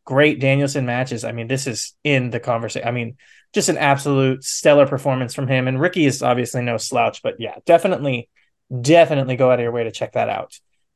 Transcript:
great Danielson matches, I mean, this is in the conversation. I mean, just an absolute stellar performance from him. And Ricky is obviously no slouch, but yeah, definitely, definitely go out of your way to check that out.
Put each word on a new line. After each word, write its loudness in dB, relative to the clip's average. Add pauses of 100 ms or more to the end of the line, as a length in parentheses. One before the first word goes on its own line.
great 2
Danielson 0
matches, -4
I -6
mean, -8
this -4
is -10 (100)
in 0
the -6
conversation. -4
I -4
mean, -6 (380)
just 0
an 0
absolute 0
stellar 4
performance -4
from -6
him. 0
And -2
Ricky 0
is 0
obviously -2
no -2
slouch, -2
but -6
yeah, -10 (100)
definitely, 2 (520)
definitely 4
go 4
out 2
of -2
your -4
way -2
to -8
check -8
that -2
out. -8 (360)